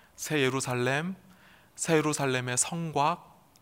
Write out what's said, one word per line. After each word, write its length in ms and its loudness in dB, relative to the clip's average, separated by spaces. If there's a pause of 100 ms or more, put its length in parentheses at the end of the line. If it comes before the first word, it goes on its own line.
(160)
새 260 -2
예루살렘, 720 0 (600)
새 220 2
예루살렘의 600 0
성곽, 760 -2 (300)